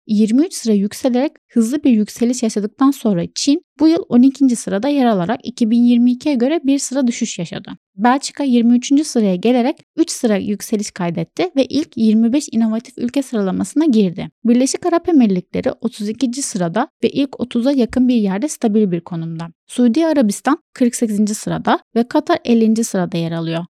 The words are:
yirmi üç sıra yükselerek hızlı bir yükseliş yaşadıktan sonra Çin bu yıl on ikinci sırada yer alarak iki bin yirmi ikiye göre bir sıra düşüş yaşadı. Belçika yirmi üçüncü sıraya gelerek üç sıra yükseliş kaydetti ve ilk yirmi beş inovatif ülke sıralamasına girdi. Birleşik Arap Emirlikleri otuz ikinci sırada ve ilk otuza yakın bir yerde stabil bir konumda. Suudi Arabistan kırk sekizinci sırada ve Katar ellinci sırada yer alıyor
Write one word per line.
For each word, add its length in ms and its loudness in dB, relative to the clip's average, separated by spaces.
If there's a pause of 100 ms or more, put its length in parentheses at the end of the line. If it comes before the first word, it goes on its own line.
yirmi 380 2
üç 80 -12
sıra 200 -2
yükselerek 580 0 (200)
hızlı 320 0
bir 80 4
yükseliş 520 0
yaşadıktan 480 0
sonra 320 -2 (120)
Çin 260 0 (180)
bu 80 4
yıl 220 2
on 120 4
ikinci 340 4
sırada 320 -4
yer 180 2
alarak 380 0
iki 280 -2
bin 120 4
yirmi 280 4
ikiye 240 -2
göre 280 0
bir 160 0
sıra 280 -2
düşüş 320 -4
yaşadı. 300 -10 (260)
Belçika 480 -2
yirmi 340 4
üçüncü 260 2
sıraya 320 0
gelerek 420 0 (200)
üç 140 0
sıra 260 0
yükseliş 540 -6
kaydetti 640 -4
ve 100 2
ilk 320 -6
yirmi 360 2
beş 180 -2
inovatif 460 -2
ülke 240 -4
sıralamasına 640 -2
girdi. 440 0 (140)
Birleşik 420 0
Arap 240 0
Emirlikleri 640 2 (100)
otuz 280 -6
ikinci 320 -4
sırada 460 -4 (160)
ve 60 2
ilk 300 -4
otuza 320 -2
yakın 360 0
bir 80 2
yerde 320 0
stabil 440 0
bir 100 -4
konumda. 460 -10 (200)
Suudi 380 2
Arabistan 520 2 (160)
kırk 220 0
sekizinci 380 -2
sırada 460 -2 (160)
ve 120 0
Katar 380 0
ellinci 380 2
sırada 340 -4
yer 140 -4
alıyor 420 -6